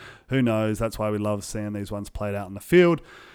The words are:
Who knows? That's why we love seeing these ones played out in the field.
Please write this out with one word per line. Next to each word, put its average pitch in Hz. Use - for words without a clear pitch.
Who 135
knows? 110
That's 113
why 107
we 104
love 104
seeing 104
these 101
ones 104
played 104
out 101
in 95
the 101
field. 170